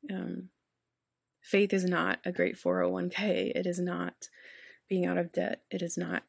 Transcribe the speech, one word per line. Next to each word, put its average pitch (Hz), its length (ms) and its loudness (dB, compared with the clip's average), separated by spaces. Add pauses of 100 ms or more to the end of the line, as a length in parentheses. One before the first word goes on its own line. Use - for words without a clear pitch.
(120)
Um, 185 380 -6 (880)
faith 196 320 4
is 190 120 2
not 170 400 2
a 185 80 -2
great - 240 2
four 180 260 2
oh 180 80 4
one 180 200 0
k. - 440 0
It 185 120 0
is 175 120 -2
not 180 500 -4 (600)
being 180 180 2
out 175 120 2
of 170 140 -2
debt. - 380 -2
It 185 120 -4
is 170 140 -4
not 165 320 -2